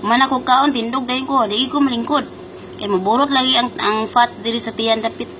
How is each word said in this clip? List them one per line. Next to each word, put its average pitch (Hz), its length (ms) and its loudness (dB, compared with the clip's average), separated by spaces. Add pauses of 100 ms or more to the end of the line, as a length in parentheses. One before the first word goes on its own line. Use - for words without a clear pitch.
man 233 180 4
ako 262 240 0
kaon, 269 300 4
tindog 240 320 -4
dahil 262 180 -2
ko, 262 220 2
di 240 240 -2
ko 294 80 0
malingkod. 254 460 0 (520)
Kay 208 140 -4
maburot 220 400 2
lagi 262 260 2
ang, 240 220 0
ang 220 320 0
fats 240 320 2
diri 226 180 -2
sa 226 140 -8
tiyan 226 260 0
dapit. 226 380 -6